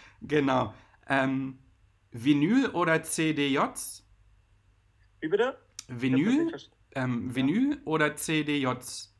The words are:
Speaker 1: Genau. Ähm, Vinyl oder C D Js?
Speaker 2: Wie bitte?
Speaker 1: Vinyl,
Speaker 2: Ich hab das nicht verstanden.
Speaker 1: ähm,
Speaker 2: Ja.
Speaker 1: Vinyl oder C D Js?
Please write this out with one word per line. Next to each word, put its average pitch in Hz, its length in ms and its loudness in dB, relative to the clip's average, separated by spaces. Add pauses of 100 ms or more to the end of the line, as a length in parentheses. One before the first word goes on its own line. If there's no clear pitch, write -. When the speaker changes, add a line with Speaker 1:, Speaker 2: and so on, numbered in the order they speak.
(200)
Speaker 1:
Genau. 131 540 0 (340)
Ähm, 135 500 0 (520)
Vinyl 151 640 2
oder 165 300 2
C 160 300 -2
D 143 160 0
Js? - 580 -4 (1120)
Speaker 2:
Wie 160 80 -6
bitte? 226 300 0 (300)
Speaker 1:
Vinyl, 127 320 0
Speaker 2:
Ich 180 60 2
hab - 20 2
das 269 140 4
nicht 330 80 -2
verstanden. - 280 -14 (180)
Speaker 1:
ähm, 127 320 -2
Speaker 2:
Ja. 117 60 -8
Speaker 1:
Vinyl 214 520 0
oder 151 300 0
C 156 280 -2
D 147 140 0
Js? - 600 -6